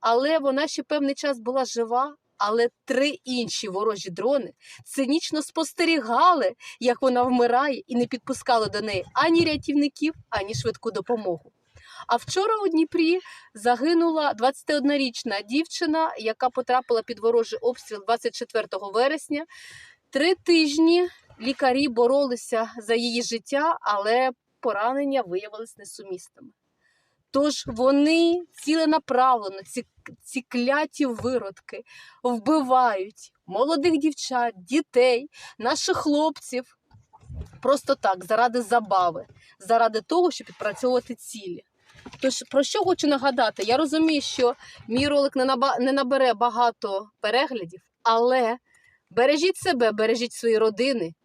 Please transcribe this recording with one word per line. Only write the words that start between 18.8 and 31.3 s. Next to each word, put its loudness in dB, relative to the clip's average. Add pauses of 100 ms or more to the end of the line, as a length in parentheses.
вересня. -2 (680)
Три 2
тижні 4 (320)
лікарі 0
боролися 0
за -2
її -2
життя, -2
але 0 (300)
поранення -2
виявились -8
несумісними. -16 (840)
Тож 0
вони 4 (100)
ціленаправлено, 2
ці, -10 (360)
ці -10
кляті -2
виродки, -6 (400)